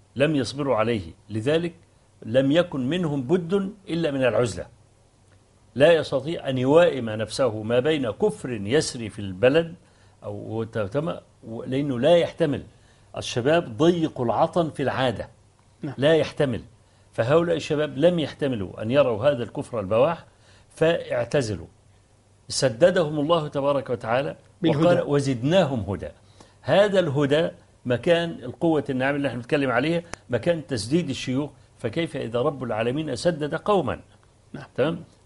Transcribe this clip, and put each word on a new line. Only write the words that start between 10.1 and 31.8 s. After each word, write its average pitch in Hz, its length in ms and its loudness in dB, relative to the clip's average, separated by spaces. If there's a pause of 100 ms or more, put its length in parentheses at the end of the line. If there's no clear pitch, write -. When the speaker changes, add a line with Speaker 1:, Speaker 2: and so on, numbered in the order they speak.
Speaker 1:
أو 107 400 -8
تم-، 113 500 -4 (520)
لأنه 135 320 -2
لا 151 180 6
يحتمل. 139 460 0 (540)
الشباب 127 600 -2
ضيق 160 440 2
العطن 143 500 0
في - 120 -8
العادة. 117 460 -2 (540)
Speaker 2:
نعم. 139 160 -8
Speaker 1:
لا 147 160 4
يحتمل. 135 480 0 (500)
فهؤلاء 165 440 2
الشباب 147 420 -4
لم 170 200 4
يحتملوا 127 640 -4
أن 110 80 -4
يروا 127 400 4
هذا 127 120 -4
الكفر 120 380 -6
البواح 117 440 0 (440)
فاعتزلوا. 127 1000 -2 (840)
سددهم 151 720 2
الله 156 280 0
تبارك 139 420 -2
وتعالى 123 460 -2 (260)
Speaker 2:
بالهدى. 156 220 2
Speaker 1:
وقال: 175 220 4
"وزدناهم 139 760 2
هدى". 87 280 -6 (540)
هذا 196 380 4
الهدى 147 500 2 (360)
مكان 165 440 2
القوة 147 600 0
الناعمة 135 260 0
اللي 139 120 -2
احنا 120 100 -4
بنتكلم 135 320 0
عليها، 156 320 0 (280)
مكان 151 360 -2
تسديد 139 440 -2
الشيوخ. 131 400 -4 (280)
فكيف 151 380 -4